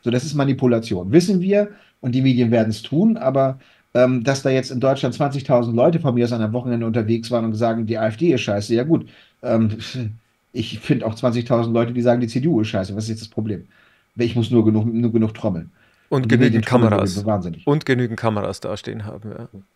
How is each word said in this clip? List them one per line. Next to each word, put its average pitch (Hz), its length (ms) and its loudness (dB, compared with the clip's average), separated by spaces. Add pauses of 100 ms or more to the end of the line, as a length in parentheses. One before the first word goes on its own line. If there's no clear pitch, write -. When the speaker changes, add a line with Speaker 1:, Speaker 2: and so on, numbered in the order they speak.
Speaker 1:
So, 120 80 -2
das 127 120 0
ist 147 120 -8
Manipulation. 120 760 0
Wissen 175 300 4
wir, 202 280 2 (320)
und 123 120 -4
die 131 80 0
Medien 123 300 4
werden's 110 320 0
tun, 220 340 2
aber, 135 420 0 (340)
ähm, 127 300 2
dass 135 200 0
da 139 60 0
jetzt 131 200 0
in 127 100 -6
Deutschland 135 360 0
zwanzigtausend 131 600 0
Leute 165 240 4
von 139 140 0
mir 120 120 2
aus 117 60 -2
an 117 100 -4
einem 107 120 -2
Wochenende 120 320 -4
unterwegs 113 460 -2
waren 117 140 0
und 110 100 -2
sagen, 113 320 -2
die 113 100 -4
A 110 100 -2
F 110 100 -4
D 165 160 2
ist 123 80 0
scheiße, 104 340 -2
ja 120 80 2
gut. 160 240 0 (340)
Ähm, 113 360 0 (760)
ich 110 260 -6
find 127 240 -2
auch 110 120 -4
zwanzigtausend 117 580 0
Leute, 117 200 0
die 123 80 -2
sagen, 120 200 4
die 120 60 -2
C 117 120 -4
D 143 80 0
U 127 140 2
ist 107 60 0
scheiße. 98 280 -4
Was 110 100 -6
ist 110 40 -8
jetzt 110 120 -8
das - 60 -18
Problem? 107 400 -6 (500)
Ich 117 180 -2
muss 113 160 0
nur 113 120 6
genug, 110 280 4
nur 117 200 0
genug 110 220 2
trommeln. 87 380 -6 (380)
Speaker 2:
Und 135 140 0
Speaker 1:
Und - 20 -2
die 110 40 -2
Speaker 2:
genügend 117 240 4
Speaker 1:
Medien 110 100 2
trommeln 117 280 4
Speaker 2:
Kameras. 101 240 0
Speaker 1:
sowieso 101 120 -4
wahnsinnig. 90 400 -4
Speaker 2:
Und 147 180 0
genügend 123 320 -2
Kameras 101 440 -2
da 104 160 -8
stehen 107 280 -10
haben, 104 240 -14
ja. 117 200 -14 (260)